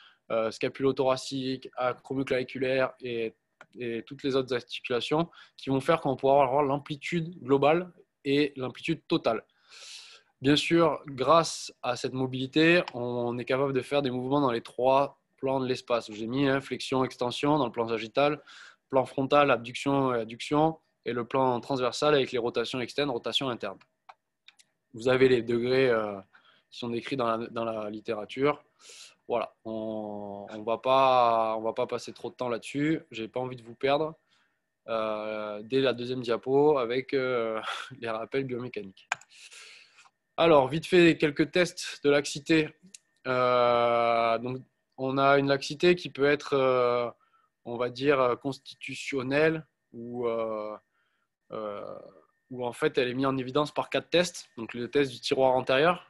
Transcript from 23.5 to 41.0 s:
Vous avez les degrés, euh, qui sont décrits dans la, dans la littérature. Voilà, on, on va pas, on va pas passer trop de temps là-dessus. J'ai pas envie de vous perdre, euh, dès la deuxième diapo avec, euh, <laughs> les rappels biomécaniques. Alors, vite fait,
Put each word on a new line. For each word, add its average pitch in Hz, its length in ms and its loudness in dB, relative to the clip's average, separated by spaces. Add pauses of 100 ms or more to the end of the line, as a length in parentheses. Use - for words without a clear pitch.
Vous 117 140 -4
avez 127 200 6
les 127 140 4
degrés, 123 480 2
euh, 107 300 0 (500)
qui - 80 -20
sont 120 120 -8
décrits 117 280 -6
dans 117 180 0
la, 113 120 -6
dans 117 180 -8
la 107 240 -6
littérature. 110 720 -4 (640)
Voilà, 117 280 -4 (100)
on, 107 840 -10
on 107 100 -12
va 113 160 -2
pas, 123 800 4
on 110 40 -6
va 113 120 -2
pas 123 140 -2
passer 117 260 -8
trop - 160 -12
de - 60 -18
temps 127 140 -4
là-dessus. 143 600 -2
J'ai 113 180 -8
pas - 120 -6
envie 127 160 -6
de 117 80 -18
vous 117 100 -18
perdre, 151 400 -2 (760)
euh, 107 760 -4
dès 131 180 0
la 127 120 4
deuxième 123 280 -6
diapo 135 560 4
avec, 127 380 -2
euh, 117 440 -2 (200)
<laughs> - 200 -16
les 117 80 -10
rappels 113 360 -4
biomécaniques. 120 640 -10 (1300)
Alors, 151 280 8
vite 160 180 -4
fait, 170 320 6